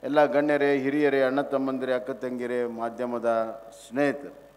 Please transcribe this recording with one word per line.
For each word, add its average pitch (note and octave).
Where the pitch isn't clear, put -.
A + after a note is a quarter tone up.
ಎಲ್ಲ D3
ಗಣ್ಯರೇ, C#3+
ಹಿರಿಯರೇ, C#3
ಅಣ್ಣ C3+
ತಮ್ಮಂದಿರೇ, C3
ಅಕ್ಕ B2+
ತಂಗಿರೇ, B2
ಮಾಧ್ಯಮದ A#2
ಸ್ನೇಹಿತರು C3+